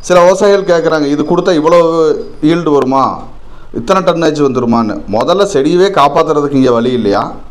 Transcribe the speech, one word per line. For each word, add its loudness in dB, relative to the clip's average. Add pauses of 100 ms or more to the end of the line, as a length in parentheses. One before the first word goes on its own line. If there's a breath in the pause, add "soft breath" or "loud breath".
சில 2
விவசாயிகள் 2
கேட்குறாங்க, 0
"இது -2
கொடுத்தா 0
இவ்வளவு 4 (600)
ஈல்டு 0
வருமா, 0 (800 soft breath)
இத்தனை 0
டன்னேஜ் 0
வந்துருமான்னு?" -2 (200)
முதல்ல 0
செடியவே 2 (100)
காப்பாத்துறதுக்கு 0
இங்க 2
வழி -2
இல்லையா? 0 (280)